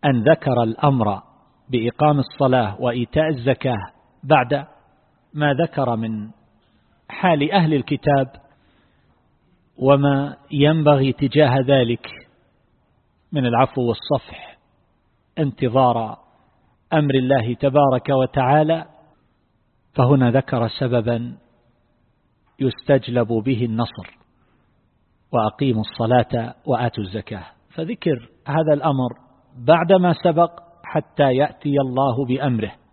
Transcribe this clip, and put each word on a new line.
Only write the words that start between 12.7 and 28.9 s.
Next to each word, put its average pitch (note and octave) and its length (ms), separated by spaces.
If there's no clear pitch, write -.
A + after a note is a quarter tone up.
من C#3 140
العفو B2 360
والصفح - 760
انتظار B2 760
أمر D3 220
الله B2+ 380
تبارك C3+ 560
وتعالى، C#3+ 760
فهنا B2+ 380
ذكر A#2+ 360
سببا A#2+ 720
يستجلب A#2+ 680
به A#2 380
النصر: A2+ 520
"وأقيموا A2+ 480
الصلاة A#2 760
وآتوا A#2 380
الزكاة"، F#2+ 420
فذكر D#3+ 540
هذا D3+ 260
الأمر C#3 360